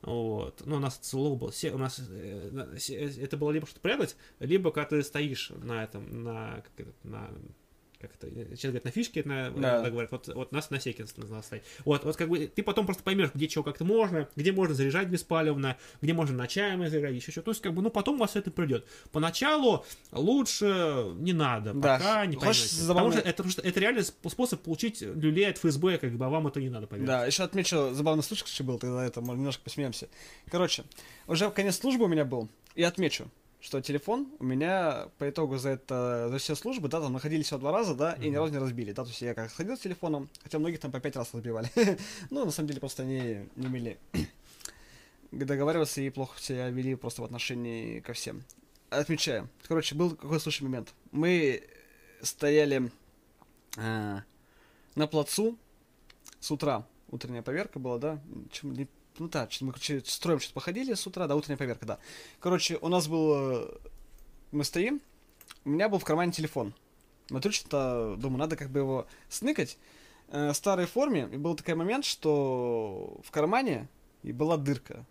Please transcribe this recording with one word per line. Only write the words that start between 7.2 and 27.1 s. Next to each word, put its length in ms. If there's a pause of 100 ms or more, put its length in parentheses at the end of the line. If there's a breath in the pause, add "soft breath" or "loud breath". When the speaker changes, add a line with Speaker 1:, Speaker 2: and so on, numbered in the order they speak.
Speaker 1:
как 140
это, 140
э, 180 (100)
сейчас 140
говорят, 140
на 80
фишке, 280
это, 80
на-, 220
Speaker 2:
Да. 240
Speaker 1:
иногда 160
говорят, 220
вот, 160
вот 240
нас 180
на 100
секе 240 (120)
надо 260
стоять. 220 (200 loud breath)
Вот, 200
вот 120
как 140
бы 160
ты 160
потом 240
просто 160
поймешь, 320
где 120
чего 160
как-то 220
можно, 420 (100)
где 160
можно 220
заряжать 340
беспалевно, 680 (240 loud breath)
где 140
можно 200
на 120
чаем 420
заряжать, 260
еще 180
что-то. 140
То 40
есть, 120
как 120
бы, 80
ну, 80
потом 240
у 60
вас 160
это 140
придет. 360 (260 loud breath)
Поначалу 720 (280 loud breath)
лучше 1080
не 160
надо, 400
Speaker 2:
Да. 240
Speaker 1:
пока 280
не 100
Speaker 2:
Хочешь 340
Speaker 1:
поймете. 60
Speaker 2:
забавный 340
Speaker 1:
Потому 100
что 80
это, 80
потому 160
что 100
это 180
реально 220
сп-, 280
способ 320
получить 400
люлей 480
от 80
Ф 120
С 60
Б, 220
как 180
бы, 80
а 60
вам 160
это 140
не 100
надо, 160
поверьте. 200
Speaker 2:
Да, 200